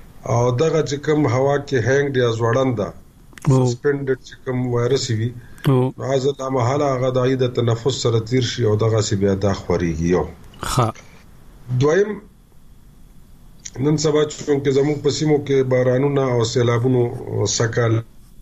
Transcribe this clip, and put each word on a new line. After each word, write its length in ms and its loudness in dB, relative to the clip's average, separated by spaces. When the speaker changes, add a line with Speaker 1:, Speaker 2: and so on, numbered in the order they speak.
Speaker 1:
او 300 0
دغه 260 0
چې 120 -4
کوم 320 0
هوا 320 2
کې 180 -4
هینګ 280 0
یا 160 2
ځوړنده، 560 0
Speaker 2:
او. 160 4
Speaker 1:
سسپینډډ 600 -2
چې 80 -20
کوم 220 -4
وایرس 440 -2
وي، 240 -2
Speaker 2:
او. 300 2
Speaker 1:
نو 60 -10
هغه 140 0
ځل 200 0
لامحاله 460 0
هغه 260 0
د 80 0
هغې 160 2
د 120 0
تنفس 560 0
سره 160 2
تیر 240 0
شي 220 -2
او 120 2
دغسې 380 0
بیا 200 2
دا 180 0
خورېږي. 640 -2
یو. 120 0
Speaker 2:
ښه. 300 0
Speaker 1:
دویم، 400 2
نن 160 2
سبا 280 2
چونکه 460 -2
زموږ 320 2
په 80 2
سیمو 340 0
کې 180 2
بارانونه 600 2
او 220 2
سیلابونو 580 2
سږ 220 0
کال 340 0